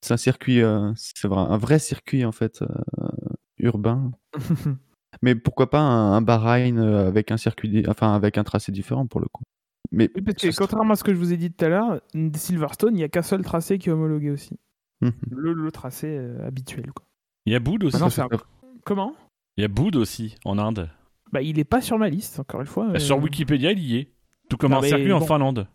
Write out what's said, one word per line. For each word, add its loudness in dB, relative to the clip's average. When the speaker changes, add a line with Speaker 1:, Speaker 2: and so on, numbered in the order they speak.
Speaker 1:
c'est 0
un 2
circuit, 2
euh, 2
c'est -8
vrai, 2
un 2
vrai 4
circuit, -2
en -2
fait, -4
euh, -4
urbain. 0
Speaker 2:
<laughs> -6
Speaker 1:
Mais 4
pourquoi 0
pas 4
un, 4
un 6
Bahreïn, 4
euh, 4
avec 2
un 0
circuit -4
di-, 2
enfin, 2
avec 2
un 2
tracé -4
différent, -4
pour -4
le -2
coup. -14
Mais 2
Speaker 2:
Oui, -4
parce -4
Speaker 1:
ça 0
Speaker 2:
que 0
Speaker 1:
serait 0
Speaker 2:
contrairement 2
à 4
ce -4
que 4
je 2
vous 0
ai 0
dit -2
tout -2
à 4
l'heure, 0
Silverstone, 0
il 0
y 0
a -4
qu'un -2
seul -2
tracé -2
qui -2
est 2
homologué 0
aussi. -8
Speaker 1:
Mhm. 2
Speaker 2:
Le, -4
le -4
tracé, -10
euh, -8
habituel, -10
quoi. -18
Speaker 3:
Il 0
y 2
a 2
Boud -2
aussi. 0
Speaker 2:
Maintenant, 2
Speaker 1:
Ça, -2
Speaker 2:
c'est -4
un -2
Speaker 1:
ça -6
Speaker 2:
Comment ? -2
Speaker 3:
Il 0
y 2
a 0
Boud 0
aussi, -2
en -2
Inde. -4
Speaker 2:
Bah, -2
il -2
est 2
pas 0
sur -2
ma 2
liste, -6
encore -8
une -8
fois, -4
Speaker 3:
Bah, 0
sur 2
Speaker 2:
euh. 0
Speaker 3:
Wikipédia, 0
il 0
y -2
est. -6
Tout -2
comme 4
Speaker 2:
Non, 4
Speaker 3:
un 2
Speaker 2:
mais 2
Speaker 3:
circuit 4
en 4
Speaker 2:
bon. -2
Speaker 3:
Finlande. 0